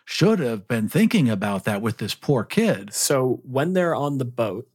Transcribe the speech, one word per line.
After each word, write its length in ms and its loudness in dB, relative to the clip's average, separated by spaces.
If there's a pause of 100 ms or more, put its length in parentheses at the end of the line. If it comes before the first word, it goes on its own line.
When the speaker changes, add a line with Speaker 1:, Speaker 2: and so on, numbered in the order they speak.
Speaker 1:
should 320 2
have 300 -4
been 220 -2
thinking 380 4
about 360 -2
that 180 -2
with 160 -2
this 160 -6
poor 300 0
kid." 500 0
Speaker 2:
So 500 0
when 300 -2
they're 220 2
on 240 -2
the 60 -2
boat, 500 -4